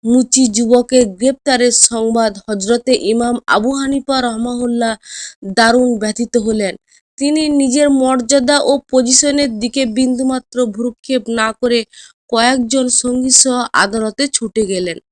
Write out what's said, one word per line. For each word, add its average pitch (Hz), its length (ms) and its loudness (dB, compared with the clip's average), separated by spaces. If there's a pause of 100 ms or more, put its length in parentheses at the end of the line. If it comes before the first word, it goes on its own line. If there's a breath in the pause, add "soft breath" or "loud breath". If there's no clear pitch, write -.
মুচি 254 440 2
যুবকের 240 600 2
গ্রেপ্তারের 247 720 0
সংবাদ 226 560 0
হজরতে 220 640 -2
ইমাম 233 340 0 (120)
আবু 214 240 0
হানিফা 269 500 -2
রহমাহুল্লাহ 240 720 -2 (600 loud breath)
দারুণ 240 440 4
ব্যথিত 214 400 -4
হলেন। 214 360 -2 (440 soft breath)
তিনি 302 320 0
নিজের 285 400 2
মর্যাদা 262 720 2
ও - 120 0 (160)
পজিশনের 262 720 0
দিকে 240 260 -2
বিন্দুমাত্র 254 800 -2
ভ্রুক্ষেপ 233 640 -4
না 226 220 -2
করে 240 280 -2 (500 loud breath)
কয়েকজন 247 600 2
সঙ্গী 254 420 -2
সহ 254 260 2 (160)
আদালতে 220 540 0
ছুটে 220 380 -4
গেলেন। 180 320 -4 (140)